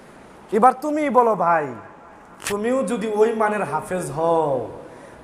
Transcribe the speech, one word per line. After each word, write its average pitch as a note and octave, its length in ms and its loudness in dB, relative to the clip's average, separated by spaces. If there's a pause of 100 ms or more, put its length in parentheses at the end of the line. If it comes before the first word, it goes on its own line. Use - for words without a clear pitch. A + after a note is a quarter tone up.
(560)
এবার A#3+ 180 8
তুমি D4+ 360 -2
বলো A#3 260 4
ভাই, E3+ 320 2 (840)
তুমিও A#3 340 -2
যদি G#3+ 240 -4
ওই G#3+ 280 2
মানের G#3 280 0
হাফেজ D#3 480 -6
হও, D3+ 600 0 (520)